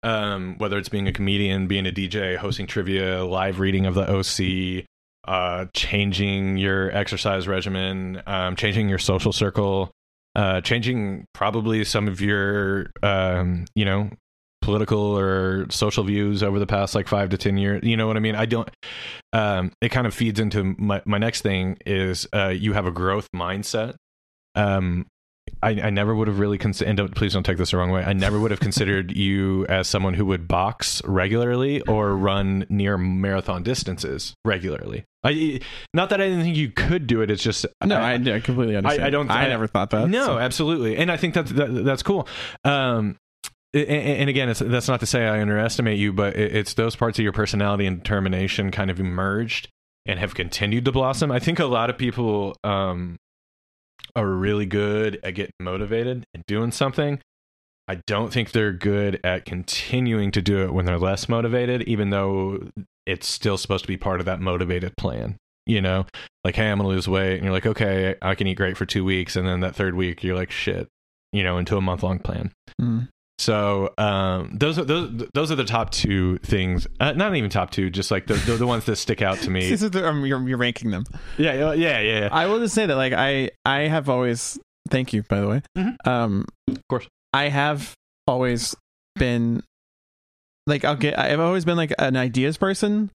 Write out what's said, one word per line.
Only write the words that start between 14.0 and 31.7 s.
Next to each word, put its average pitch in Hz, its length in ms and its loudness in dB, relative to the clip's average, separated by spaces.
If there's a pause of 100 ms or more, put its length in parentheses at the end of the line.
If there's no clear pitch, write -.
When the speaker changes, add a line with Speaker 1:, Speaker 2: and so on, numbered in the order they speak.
Speaker 1:
political 107 400 2 (180)
or 95 520 0
social 107 340 0
views 101 380 0
over 101 160 2
the 101 80 0
past, 98 280 0
like, 101 140 0
five 101 220 0
to 95 80 0
ten 98 180 0
years. 98 260 0
You 113 140 2
know 110 100 0
what 110 120 0
I - 20 0
mean? 110 140 0
I 107 100 2
don't, 113 240 0 (640)
um, 101 480 2
it 120 80 2
kind 123 180 0
of 104 60 0
feeds 110 260 0
into 101 380 0
my, 104 300 -2
my 104 100 0
next 113 240 0
thing 92 460 0
is, 95 480 -2
uh, 98 140 2
you 98 260 0
have 101 100 0
a 90 80 0
growth 95 420 -2
mindset. 98 600 -4 (600)
Um, 92 520 2 (560)
I, 110 60 2 (140)
I 110 80 0
never 101 240 2
would 110 120 2
have 101 120 0
really 101 180 2
cons-, 98 240 0
and 104 160 2
don't, 98 180 0
please 101 200 0
don't 95 80 0
take 90 160 0
this 87 140 0
the 92 40 0
wrong 90 140 2
way. 92 120 2
I 98 120 0
never 98 260 2
would 110 100 2
have 101 100 -2
considered 95 560 0
<laughs> - 0 -
you 98 500 2
as 95 220 2
someone 95 260 2
who 95 120 2
would 90 220 -2
box - 560 0
regularly 120 800 2